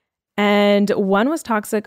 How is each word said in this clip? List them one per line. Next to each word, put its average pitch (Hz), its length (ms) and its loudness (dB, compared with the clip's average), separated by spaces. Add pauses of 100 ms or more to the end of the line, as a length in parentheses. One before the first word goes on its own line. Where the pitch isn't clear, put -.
(420)
And 202 500 2
one 202 380 0
was 320 140 -4
toxic 214 440 -4